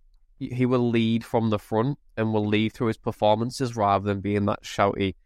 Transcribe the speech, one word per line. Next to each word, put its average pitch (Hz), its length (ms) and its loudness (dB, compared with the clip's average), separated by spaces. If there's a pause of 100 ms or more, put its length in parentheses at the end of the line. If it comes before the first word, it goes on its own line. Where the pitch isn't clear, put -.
(400)
y-, 135 120 -8
he 123 140 0
will 123 240 2
lead 113 340 2
from 113 280 0
the 104 80 0
front 120 400 -2 (180)
and 110 160 -2
will 107 140 0
lead 107 260 2
through 123 140 -4
his 110 100 -2
performances 117 800 -2
rather 101 300 2
than 101 160 -2
being 101 260 0
that - 160 -2
shouty, 98 500 0 (120)